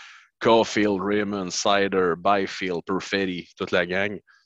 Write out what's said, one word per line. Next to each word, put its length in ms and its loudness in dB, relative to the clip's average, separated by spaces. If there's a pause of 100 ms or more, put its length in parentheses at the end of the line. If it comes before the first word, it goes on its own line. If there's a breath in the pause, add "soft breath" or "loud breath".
(400 loud breath)
Caulfield, 600 4
Raymond, 520 -2
Sider, 640 2
Byfield, 680 -2
Perfetti, 720 -4
toute 160 -6
la 140 2
gang, 340 -4 (260 soft breath)